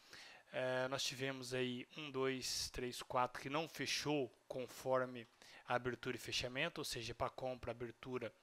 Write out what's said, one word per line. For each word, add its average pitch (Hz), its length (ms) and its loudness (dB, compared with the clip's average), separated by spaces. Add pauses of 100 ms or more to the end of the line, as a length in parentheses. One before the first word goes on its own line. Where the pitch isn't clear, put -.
(540)
É, 131 340 2
nós 131 160 0
tivemos 131 500 -2
aí 127 320 2 (120)
um, 151 120 -6
dois, 131 600 2
três, 123 320 -2
quatro - 400 2
que 139 80 -6
não 156 180 0
fechou 139 640 2 (180)
conforme 127 800 0 (400)
a 127 80 6
abertura 123 400 0
e - 40 -6
fechamento, 131 600 0
ou 143 60 -2
seja, 117 280 -4
para 127 160 0
compra, 127 420 -4
abertura, 120 720 -4